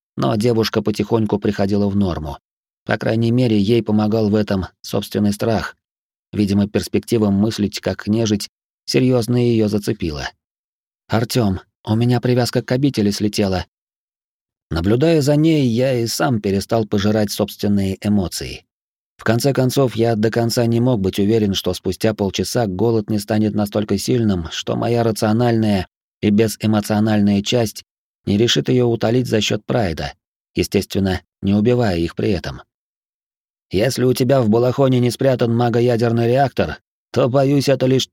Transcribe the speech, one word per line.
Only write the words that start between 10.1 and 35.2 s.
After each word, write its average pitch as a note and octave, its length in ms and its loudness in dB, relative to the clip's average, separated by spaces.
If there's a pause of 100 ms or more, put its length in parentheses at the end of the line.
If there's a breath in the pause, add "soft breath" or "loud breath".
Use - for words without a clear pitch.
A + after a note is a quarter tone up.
«Артём, A2 540 -2 (240)
у A2 100 -2
меня A#2+ 240 2
привязка B2 440 0
к - 80 -8
обители B2+ 400 0
слетела». G2+ 540 -2 (1080)
Наблюдая B2 500 2
за D3 140 2
ней, D3+ 320 2
я B2+ 260 0
и A#2 140 0
сам A2+ 340 -2
перестал G#2 440 0
пожирать G#2+ 460 0
собственные G2+ 720 -2
эмоции. E2+ 640 -4 (520)
В - 60 -14
конце A#2+ 300 0
концов, C3 420 0
я A2+ 200 2
до G#2+ 160 0
конца A#2 340 0
не A#2 140 0
мог B2 220 2
быть F#2+ 180 -2
уверен, G2+ 340 2
что F#2 200 -4
спустя G#2 400 -2
полчаса G2+ 540 -2
голод G#2+ 420 0
не G#2+ 100 -2
станет G#2+ 340 0
настолько G#2 440 -2
сильным, G#2 540 -2
что - 240 -6
моя A#2 280 0
рациональная A2 840 0 (340)
и G#2 80 0
безэмоциональная G#2 1120 2
часть A2+ 420 -2 (420)
не G2 120 2
решит A#2+ 320 0
её B2 180 2
утолить A#2 400 0
за A2+ 140 0
счёт A2 240 -4
прайда, E2 480 -4 (420)
естественно, F#2+ 640 -2 (200)
не G2 120 0
убивая G#2+ 440 2
их E2+ 180 -4
при A2 160 -2
этом. - 300 -6 (1120)
«Если B2 320 0
у B2+ 100 4
тебя C3 280 2
в G#2+ 80 2
балахоне B2+ 500 2
не B2 120 2
спрятан B2 440 0